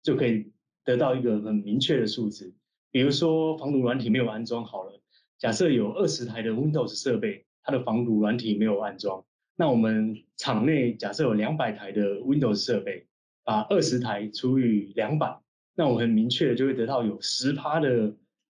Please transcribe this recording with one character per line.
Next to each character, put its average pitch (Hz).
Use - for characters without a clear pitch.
就 139
可 135
以 110
得 123
到 127
一 131
个 110
很 107
明 104
确 139
的 110
数 110
字。 -
比 127
如 139
说 160
防 139
毒 135
软 127
体 113
没 123
有 120
安 110
装 117
好 101
了， 101
假 113
设 165
有 110
二 202
十 -
台 110
的 113
Windows 131
设 120
备， 104
它 -
的 131
防 120
毒 113
软 104
体 107
没 104
有 104
安 101
装， 95
那 160
我 123
们 110
场 117
内 135
假 101
设 151
有 120
两 110
百 123
台 101
的 101
Windows 131
设 110
备， -
把 117
二 202
十 127
台 107
除 131
以 110
两 117
百， -
那 165
我 117
很 117
明 113
确 123
的 120
就 131
会 135
得 117
到 127
有 104
十 -
趴 147
的， 120